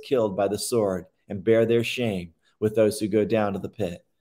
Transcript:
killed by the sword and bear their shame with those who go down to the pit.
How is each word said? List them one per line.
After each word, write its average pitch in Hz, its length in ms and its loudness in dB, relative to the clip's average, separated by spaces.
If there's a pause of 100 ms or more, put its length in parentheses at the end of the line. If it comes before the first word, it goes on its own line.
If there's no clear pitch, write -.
killed 110 320 0
by 98 120 0
the 101 100 -4
sword 95 480 0 (200)
and 98 160 -8
bear 113 220 4
their 117 180 2
shame 101 500 -4 (260)
with 107 160 0
those 107 240 2
who 110 80 -2
go 104 180 2
down 104 280 0
to 98 60 -6
the 98 100 -10
pit. 87 360 -6 (160)